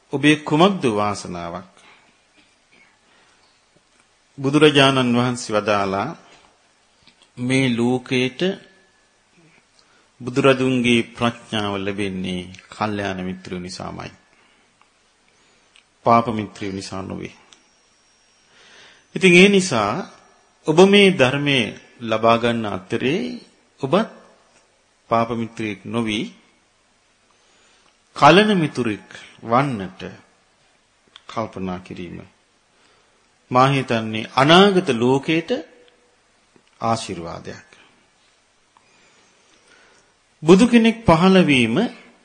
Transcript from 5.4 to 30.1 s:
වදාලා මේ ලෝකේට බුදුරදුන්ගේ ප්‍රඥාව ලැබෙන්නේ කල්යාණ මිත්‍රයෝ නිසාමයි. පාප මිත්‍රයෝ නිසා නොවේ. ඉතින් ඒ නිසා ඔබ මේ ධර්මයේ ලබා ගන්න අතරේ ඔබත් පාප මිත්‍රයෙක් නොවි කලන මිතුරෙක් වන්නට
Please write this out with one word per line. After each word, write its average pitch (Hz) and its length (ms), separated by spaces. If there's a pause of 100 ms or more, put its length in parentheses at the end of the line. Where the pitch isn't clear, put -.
වදාලා 101 560 (1200)
මේ 131 360
ලෝකේට 123 720 (1800)
බුදුරදුන්ගේ 127 840
ප්‍රඥාව 107 680
ලැබෙන්නේ 95 680 (260)
කල්යාණ 101 540
මිත්‍රයෝ 92 400
නිසාමයි. 87 500 (1900)
පාප 117 240
මිත්‍රයෝ 104 440
නිසා 95 280
නොවේ. 95 340 (1800)
ඉතින් 175 180
ඒ 185 160
නිසා 123 440 (760)
ඔබ 156 180
මේ 202 260
ධර්මයේ 139 540 (340)
ලබා 113 380
ගන්න 117 300
අතරේ 117 560 (580)
ඔබත් 160 280 (1000)
පාප 117 220
මිත්‍රයෙක් 110 540
නොවි 110 340 (2000)
කලන 175 380
මිතුරෙක් 123 540 (340)
වන්නට 117 600 (1200)